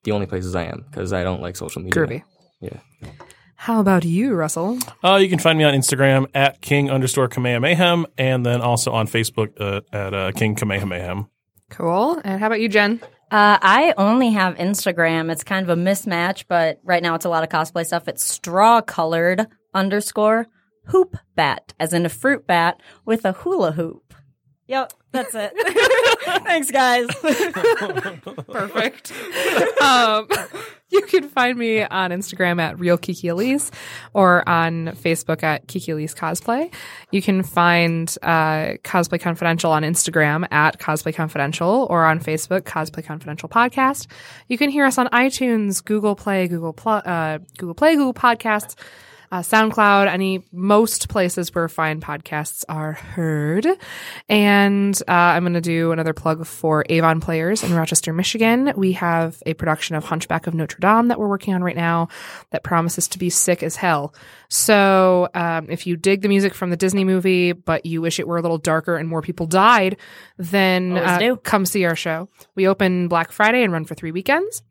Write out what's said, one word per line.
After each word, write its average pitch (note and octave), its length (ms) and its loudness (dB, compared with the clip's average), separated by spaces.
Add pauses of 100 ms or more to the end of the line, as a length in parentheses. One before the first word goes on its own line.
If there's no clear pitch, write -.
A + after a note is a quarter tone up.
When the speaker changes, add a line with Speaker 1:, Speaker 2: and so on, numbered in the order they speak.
Speaker 1:
the G#2+ 80 -2
only G2+ 140 -2
places F#2 280 -6
I F2 100 -4
am, - 280 -12
'cause F#2 200 -6
I F#2 100 -2
don't F#2 180 -4
like F2+ 160 -10
social - 260 -10
media. F#2 200 0
Speaker 2:
Groovy. C#3+ 200 -6 (380)
Speaker 1:
Yeah. - 180 -14 (760)
Speaker 2:
How A3+ 240 0
about F#3+ 240 4
you, G3 300 0
Russell? E3+ 440 -4 (240)
Speaker 3:
Uh, F#3 140 6
you G3 140 6
can F3 80 2
find D#3+ 180 4
me D#3 80 4
on D3 100 6
Instagram C3+ 600 2
at C#3 260 2
King C#3+ 300 0
underscore C3 380 0
Kamehameha, D#3 760 0 (140)
and C3 260 0
then A#2+ 160 0
also A#2+ 320 0
on A2+ 140 0
Facebook, A2 540 -2
uh, G2+ 200 -4 (120)
at, G2+ 200 -6
uh, G2 200 -4
King G#2+ 220 0
Kamehameha. F#2+ 720 -4 (440)
Speaker 2:
Cool. A3 540 -2
And F#3+ 160 -6
how G#3+ 80 -4
about A3 120 -2
you, A3+ 80 0
Jen? G#3 320 2 (300)
Speaker 4:
Uh, G#3 320 6
I B3+ 340 6
only A3+ 360 4
have F#3 240 0
Instagram. E3 760 0
It's D#3+ 120 -8
kind F#3+ 240 -4
of E3+ 100 2
a - 20 -2
mismatch, F#3+ 680 -2
but E3 380 0
right F3 180 0
now E3+ 120 0
it's E3 100 -6
a F3+ 60 -2
lot E3 120 0
of D#3+ 60 -4
cosplay D#3+ 380 -2
stuff. E3+ 200 -4
It's - 160 -8
straw G#3+ 600 2
colored F3 640 -2 (260)
underscore G#3 760 0 (420)
hoop F#4 280 2 (180)
bat, - 460 -2
as E3 140 -2
in E3+ 100 2
a E3 60 -2
fruit - 360 -2
bat E3+ 340 0 (260)
with A3+ 180 -2
a F#3 80 0
hula A3 400 -2
hoop. E3 400 -10 (540)
Yep, C4 260 -6 (200)
that's C4 220 -6
it. G#3+ 200 -6
<laughs> A4+ 920 2
Thanks, D#4+ 260 0
guys. B3 360 2
<laughs> - 80 -6 (1300)
Speaker 2:
Perfect. G#3+ 640 -6 (680)
Um, A#3 460 2 (600)
you G4 120 4
can F4 260 2
find B3 300 0
me A3 240 0
on F#3 280 -2
Instagram F3 500 -2
at D#3+ 180 -4
Real F3 180 2
Kiki E3+ 320 -6
Elise A#3+ 420 -2 (420)
or F3+ 360 6
on E3 400 0
Facebook E3 540 -2
at D#3 260 -2
Kiki E3+ 240 -8
Elise D#3 220 -6
Cosplay. A#3 580 -4 (380)
You G3 120 0
can F#3+ 200 0
find, E3+ 800 2
uh, D#3 520 0 (100)
Cosplay E3+ 360 -2
Confidential E3+ 520 -2
on D#3 100 2
Instagram D#3+ 680 0
at D3+ 280 2
Cosplay D#3 360 -4
Confidential E3+ 760 -2
or E3 140 4
on D#3+ 160 4
Facebook, D#3+ 420 -4
Cosplay D#3 420 -8
Confidential D#3 440 -12
Podcast. C4 580 0 (420)
You B3 100 -4
can C#4+ 120 2
hear C#4+ 140 2
us C4 140 2
on B3 100 2
iTunes, A#3+ 760 0
Google G#3 320 0
Play, F#3+ 320 -2
Google E3 240 -6
Pl-, - 320 -2
uh, D#3+ 340 -4 (200)
Google E3+ 160 -8
Play, D#4 220 4
Google C4 180 2
Podcasts, A3+ 600 0 (560)
uh, F3+ 80 -4
SoundCloud, G#3 680 4
any, F#3+ 460 -2
most G#3 560 2
places F3+ 440 -2
where E3 160 -2
fine D#3 320 -4
podcasts D3+ 680 -8
are D#3 240 -6
heard. D#3+ 720 -2 (640)
And, G3+ 680 4 (120)
uh, - 20 -2
I'm F3 320 4
gonna F3 180 0
do E3 300 0
another D#3+ 220 -2
plug D#3+ 340 -2
for D#3 420 0
Avon E3 320 4
Players E3+ 440 -2
in F3 100 0
Rochester, D#3+ 380 0
Michigan. A3+ 640 2
We F#3+ 160 2
have E3 520 -2
a D#3+ 100 -4
production D#3 420 -2
of D3+ 80 -4
Hunchback E3 420 -4
of E3 80 -4
Notre D#3 240 -4
Dame A3 300 4
that - 100 0
we're G#3 80 -2
working G3 260 -2
on F3+ 120 0
right F3 100 -2
now E3+ 340 0 (420)
that - 120 -4
promises E3+ 460 -2
to - 100 -8
be F3+ 100 -2
sick - 360 0
as E3 100 -6
hell. D3+ 400 -2 (360)
So, F#3+ 840 4
um, E3 340 -2
if E3 160 -8
you F3 120 -2
dig F#3+ 260 0
the G#3 60 0
music G3 260 2
from F3+ 160 -4
the F3 60 -2
Disney F#3 260 0
movie, F#3 500 2
but F3 340 -4
you E3 160 -4
wish E3 180 -2
it D3+ 80 -6
were E3+ 80 -4
a E3+ 60 -2
little E3 160 -2
darker D#3+ 380 0
and D#3+ 120 -6
more E3 140 -4
people E3 240 -6
died, G3 500 4 (420)
then, F#3 580 0
Speaker 4:
Always F3+ 140 0
Speaker 2:
uh, F3+ 80 2
Speaker 4:
do. A#3 200 2
Speaker 2:
come G3 280 0
see F#3+ 200 0
our E3 100 0
show. E3 320 -6 (260)
We F#3+ 140 2
open F#3 400 2
Black E3 240 0
Friday A3+ 320 2
and F#3+ 80 0
run D#3+ 120 -4
for D3+ 120 -12
three D#3+ 160 -10
weekends. D4+ 580 -2